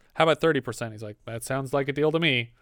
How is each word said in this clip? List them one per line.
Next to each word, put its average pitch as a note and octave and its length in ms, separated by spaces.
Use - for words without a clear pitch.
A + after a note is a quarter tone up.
"How D#3+ 100
about D#3+ 160
thirty D#3 200
percent?" A#2 320
He's G#2+ 100
like, G#2+ 140
"That A2+ 160
sounds C3+ 320
like C#3 140
a C#3+ 40
deal D3 200
to D#3+ 80
me," B2+ 420